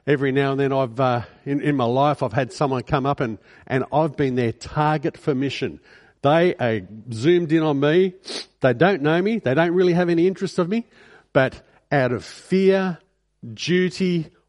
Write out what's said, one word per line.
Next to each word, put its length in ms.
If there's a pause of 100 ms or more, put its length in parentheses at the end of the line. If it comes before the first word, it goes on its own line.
every 260
now 200
and 80
then 140
I've, 260
uh, 220 (240)
in, 160
in 140
my 100
life, 380
I've 100
had 180
someone 320
come 220
up 140
and, 180 (300)
and 240
I've 260
been 180
their 160
target 640
for 160
mission. 460 (440)
They 320
are 260 (300)
zoomed 400
in 120
on 160
me. 340 (460)
They 140
don't 280
know 180
me. 200
They 160
don't 180
really 200
have 160
any 180
interest 320
of 100
me. 160 (480)
But 280 (300)
out 200
of 120
fear, 760 (540)
duty, 760 (200)